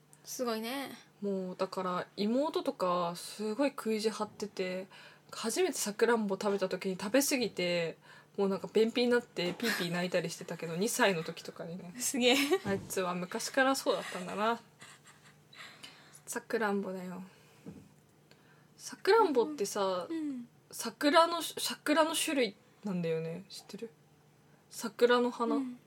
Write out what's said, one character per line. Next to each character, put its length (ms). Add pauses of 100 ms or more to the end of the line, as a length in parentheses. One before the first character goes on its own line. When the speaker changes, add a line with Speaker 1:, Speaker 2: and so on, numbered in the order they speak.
(240)
Speaker 1:
す 180
ご 140
い 60
ね。 280 (300)
Speaker 2:
も 320
う、 60
だ 100
か 140
ら、 240 (100)
妹 460
と 100
か、 420
す 380
ご 140
い 20
食 240
い 60
意 20
地 80
張 160
っ 40
て 180
て、 400 (460)
初 280
め 60
て 80
さ 180
く 140
ら 80
ん 120
ぼ 140
食 120
べ 60
た 120
時 180
に 100
食 140
べ 100
過 140
ぎ 140
て、 480 (380)
も 80
う 60
な 60
ん 40
か 100
便 200
秘 100
に 80
な 120
っ 20
て 320
ピ 120
ー 120
ピ 60
ー 60
泣 180
い 20
た 100
り 80
し 80
て 80
た 140
け 80
ど、 100
二 140
歳 240
の 80
時 200
と 100
か 120
に 140
ね。 200
Speaker 1:
す 200
げ 140
え。 40 (300)
Speaker 2:
あ 80
い 120
つ 140
は 140
昔 340
か 160
ら 100
そ 180
う 20
だ 60
っ 20 (100)
た 60
ん 80
だ 100
な。 240 (1700)
さ 160
く 160
ら 120
ん 120
ぼ 100
だ 100
よ。 200 (1500)
さ 200
く 140
ら 140
ん 80
ぼ 120
っ 100
て 100
さ、 460
Speaker 1:
う 40
ん。 320 (240)
Speaker 2:
桜 560
の、 140
桜 640
の 100
種 200
類 220 (280)
な 80
ん 80
だ 80
よ 140
ね。 260
知 140
っ 60
て 100
る？ 120 (800)
桜 540
の 80
花。 260
Speaker 1:
う 40
ん。 260